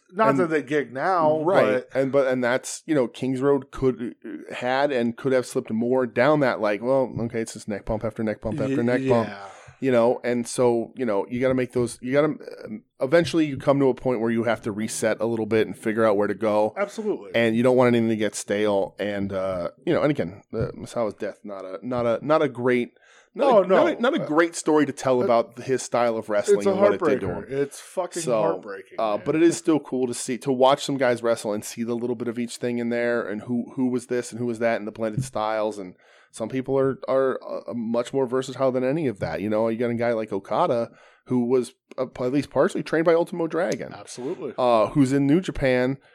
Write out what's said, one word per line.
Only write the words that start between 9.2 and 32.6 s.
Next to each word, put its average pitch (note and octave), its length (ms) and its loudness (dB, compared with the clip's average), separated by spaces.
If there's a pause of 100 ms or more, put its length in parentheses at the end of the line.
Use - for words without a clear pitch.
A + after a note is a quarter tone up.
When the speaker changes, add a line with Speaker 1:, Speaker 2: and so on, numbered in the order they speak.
Speaker 1:
yeah. G2 160 -10 (340)
Speaker 2:
You C3 120 0
know, A#2 320 4
and A#2+ 240 -2
so, A#2+ 480 0
you B2+ 100 -6
know, G2 240 0
you A#2+ 120 -4
gotta C3 140 4
make B2+ 180 -2
those, B2 280 -2
you B2+ 120 -4
gotta, D3 220 2 (280)
um, G#2+ 200 -12 (180)
eventually D#3+ 440 2
you C#3 120 -4
come C#3 240 2
to C3+ 80 6
a B2 40 4
point A#2+ 280 -2
where A#2 100 0
you A2+ 140 2
have A2+ 160 0
to A#2 100 -4
reset G#2+ 480 -2
a G#2+ 60 0
little A2+ 200 -2
bit A2 220 2
and - 100 -10
figure A2 280 0
out G#2+ 100 4
where G2+ 140 2
to G#2 40 -2
go. G#2+ 440 0
Speaker 1:
Absolutely. G3 580 -6
Speaker 2:
And A#2 180 4
you A#2 100 2
don't B2+ 120 4
want B2 180 6
anything A#2 140 2
to A2+ 80 0
get G#2 180 -2
stale. G2+ 640 -2
And, G2+ 360 -4
uh, F#2 380 -4 (140)
you F3+ 60 0
know, A2+ 100 2
and C3+ 80 2
again, G2+ 320 -4 (120)
uh, A2 140 -4 (100)
Masawa's A2 380 -6
death, G2+ 280 -10
not G2 220 -12
a, F#2 200 -12
not B2 200 -2
a, A2+ 200 0
not D#3 160 4
a D3+ 60 2
great, B2 440 0 (440)
not C4 160 4
Speaker 1:
Oh, G#3 120 8
Speaker 2:
a, F3+ 40 -6
not F#3 180 4
Speaker 1:
no. - 20 4
Speaker 2:
a, D4 120 -2
not C4 140 0
a D#4 60 -2
great D#3+ 360 0
story D3+ 300 2
to C3 80 -2
tell C3 280 0
Speaker 1:
Uh, B2 40 0
Speaker 2:
about A#2 340 2
his B2 240 -2
style A#2+ 320 0
of A2 140 -6
wrestling G#2 300 2
Speaker 1:
it's G2+ 80 -2
a G3 40 4
Speaker 2:
and F#3+ 80 0
what G3+ 140 4
it G2+ 100 -4
did C#3 160 0
to G2 80 -6
Speaker 1:
heartbreaker. F2+ 220 -8
Speaker 2:
him. C3+ 140 -4
Speaker 1:
It's - 180 -10
fucking F3+ 400 -8
Speaker 2:
So, B2 200 0
Speaker 1:
heartbreaking, G2 580 -4
Speaker 2:
uh, G#2+ 180 0
Speaker 1:
man. G#2+ 80 -12
Speaker 2:
but C#3+ 100 0
it D#3+ 80 2
is E3 140 4
still D3+ 240 2
cool B2+ 260 -2
to A#2+ 60 -4
see, B2 240 -6
to C#3 160 -2
watch C3 320 4
some C#3+ 120 -2
guys B2 240 0
wrestle A#2 300 0
and G#2+ 140 -6
see - 180 -8
the A#2+ 120 -4
little A#2+ 200 -4
bit A#2 140 -6
of A2+ 100 -6
each A#2+ 160 -8
thing B2 220 -4